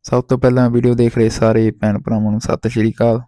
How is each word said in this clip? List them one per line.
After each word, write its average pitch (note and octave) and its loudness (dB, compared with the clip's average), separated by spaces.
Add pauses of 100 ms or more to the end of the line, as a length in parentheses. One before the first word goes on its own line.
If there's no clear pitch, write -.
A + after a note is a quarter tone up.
ਸਭ B2 -2
ਤੋਂ C3 -2
ਪਹਿਲਾਂ B2+ 2
ਵੀਡੀਓ A#2+ 2
ਦੇਖ A#2 0
ਰਹੇ A2+ 2
ਸਾਰੇ A2 2
ਭੈਣ G#2 -4
ਭਰਾਵਾਂ G#2+ -2
ਨੂੰ G#2+ -2
ਸਤਿ - -4
ਸ਼੍ਰੀ A2 0
ਅਕਾਲ। A#2 0